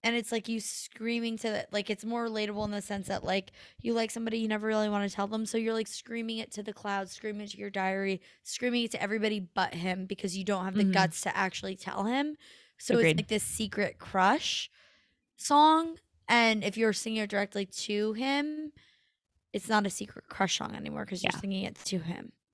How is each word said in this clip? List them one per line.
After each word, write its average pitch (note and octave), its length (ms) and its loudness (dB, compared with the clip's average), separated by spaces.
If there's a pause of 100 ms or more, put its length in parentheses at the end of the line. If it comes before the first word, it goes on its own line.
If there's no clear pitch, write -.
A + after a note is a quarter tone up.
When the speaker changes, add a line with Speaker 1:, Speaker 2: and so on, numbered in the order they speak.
Speaker 1:
And A#3 120 0
it's A#3 160 -2
like A3+ 160 -4
you A3+ 140 -2
screaming A#3 760 -4
to A3+ 100 -4
the, - 220 -4
like, G#3 180 -2
it's G#3+ 160 -4
more A#3 220 -2
relatable G#3+ 360 -2
in G#3 80 -2
the G3+ 100 -4
sense G3+ 260 -6
that, - 180 -4
like, F#3+ 260 0 (300)
you A#3 120 -2
like A3+ 160 0
somebody, A3+ 280 -2
you A3 100 0
never G#3+ 180 0
really G#3+ 220 4
wanna G3+ 220 0
tell G3+ 180 -2
them. A3 180 -2
So A3+ 120 -2
you're, A3+ 160 0
like, A3+ 140 -2
screaming A3+ 500 -6
it A3 160 -8
to G#3 100 -8
the G#3 80 -8
clouds, G3 400 -4
screaming G#3 300 -8
it G#3 100 -10
to - 60 -14
your G3+ 120 -8
diary, F#3+ 520 0 (220)
screaming A#3+ 420 0
it A3 60 -4
to - 100 -4
everybody G#3+ 400 2
but F#3 320 0
him F#3 320 -2
because F#3 320 -4
you F#3 80 -4
don't F#3+ 180 0
have F#3 120 -2
the G#3 80 6
Speaker 2:
Mm-hmm. F#3+ 100 6
Speaker 1:
guts F#3+ 280 4
to - 140 -2
actually F#3+ 400 -2
tell G3 300 -4
him. C#4+ 320 0 (400)
So - 160 0
Speaker 2:
Agreed. A3+ 180 6
Speaker 1:
it's D#3+ 60 2
like G#3 100 -2
this G#3+ 160 0
secret - 560 -2
crush - 720 2 (640)
song. D#4 640 6 (320)
And A3+ 340 6
if G#3 140 -2
you're A3 160 4
singing A3 300 -2
it G3+ 60 -4
directly G3+ 360 -2
to G#3 480 -2
him, D4 580 -2 (800)
it's - 180 -6
not G#3+ 160 4
a G3 40 0
secret - 400 -10
crush - 280 0
song - 180 -6
anymore - 300 -6
'cause F#3 180 -8
you're E3+ 100 4
Speaker 2:
Yeah. - 60 -2
Speaker 1:
singing G3 240 -4
it - 120 -8 (100)
to F#3+ 140 -2
him E3+ 320 -8 (220)